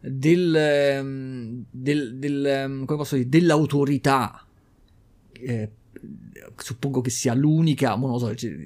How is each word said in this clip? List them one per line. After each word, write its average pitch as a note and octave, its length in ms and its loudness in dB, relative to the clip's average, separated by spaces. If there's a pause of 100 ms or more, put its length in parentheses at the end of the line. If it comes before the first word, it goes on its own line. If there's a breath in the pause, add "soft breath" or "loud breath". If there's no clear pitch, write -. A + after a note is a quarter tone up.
del, D#3+ 540 2
ehm, C3+ 1120 0
del, C3 480 -2
del, C#3+ 280 -2
ehm, C3+ 400 -2
come D3+ 120 -2
posso D3 180 -4
dire, B2+ 120 0
dell'autorità, C#3+ 1200 2 (880)
eh, A2+ 380 -6 (840)
suppongo B2+ 440 -4
che B2 80 -2
sia A#2 240 -2
l'unica, D3 640 2
mo C3 120 -2
non B2 80 -2
lo A#2+ 120 -2
so, A2 80 -4
cioè, A#2+ 160 -8 (140)